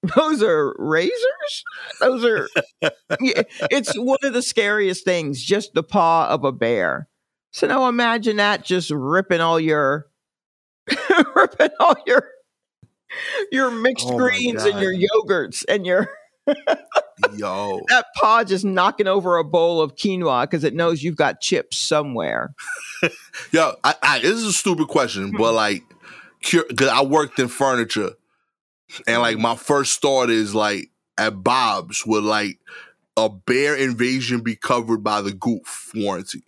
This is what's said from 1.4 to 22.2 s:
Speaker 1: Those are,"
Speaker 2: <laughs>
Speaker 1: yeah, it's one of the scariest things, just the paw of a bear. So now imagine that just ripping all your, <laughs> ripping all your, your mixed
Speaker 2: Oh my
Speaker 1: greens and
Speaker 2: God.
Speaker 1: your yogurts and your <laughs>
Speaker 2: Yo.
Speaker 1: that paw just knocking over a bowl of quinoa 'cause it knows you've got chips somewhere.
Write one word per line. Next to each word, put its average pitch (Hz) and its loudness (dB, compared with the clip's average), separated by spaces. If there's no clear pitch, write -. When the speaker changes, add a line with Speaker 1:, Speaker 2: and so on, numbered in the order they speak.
Speaker 1:
Those 247 2
are," 214 0
Speaker 2:
<laughs> 165 0
Speaker 1:
yeah, 254 0
it's 262 -2
one 254 0
of 277 -2
the 240 0
scariest 202 0
things, 156 -2
just 196 -2
the 160 0
paw 165 2
of 131 -2
a 139 2
bear. 110 0
So - -2
now 262 2
imagine 233 0
that 208 0
just 180 -2
ripping 165 0
all 165 2
your, 147 0
<laughs> - -2
ripping 320 2
all 330 6
your, 247 2
your 262 2
mixed 240 0
Speaker 2:
Oh 247 -4
my 247 -2
Speaker 1:
greens 240 0
and 202 4
Speaker 2:
God. 196 -2
Speaker 1:
your 190 0
yogurts 185 0
and 196 0
your 180 2
<laughs> 285 2
Speaker 2:
Yo. 101 -4
Speaker 1:
that 240 4
paw 226 4
just 190 -2
knocking 196 2
over 185 2
a 165 2
bowl 165 2
of 147 -2
quinoa 156 0
'cause 156 -2
it 139 0
knows 165 0
you've 165 -2
got 147 0
chips - -2
somewhere. 117 -2